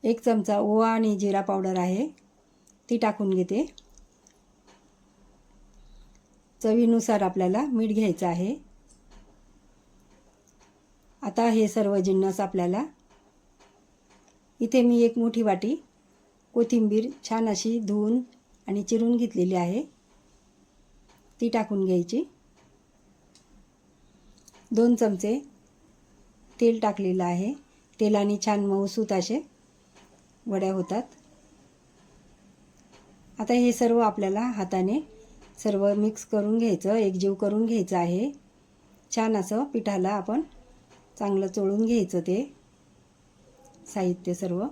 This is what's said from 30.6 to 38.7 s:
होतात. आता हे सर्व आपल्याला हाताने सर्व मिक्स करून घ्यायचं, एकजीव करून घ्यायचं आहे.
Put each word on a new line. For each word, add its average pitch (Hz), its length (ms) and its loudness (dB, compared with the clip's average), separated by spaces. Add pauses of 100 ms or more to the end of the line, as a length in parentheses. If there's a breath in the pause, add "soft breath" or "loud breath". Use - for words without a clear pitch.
होतात. 190 300 -4 (2250)
आता 226 160 -2
हे 240 200 4
सर्व 233 260 2
आपल्याला 208 500 0
हाताने 196 500 -2 (580)
सर्व 202 280 -2 (100)
मिक्स 214 300 -2
करून 208 320 0
घ्यायचं, 214 380 0
एकजीव 196 380 0
करून 208 320 0
घ्यायचं 196 320 -2
आहे. 180 320 0 (840)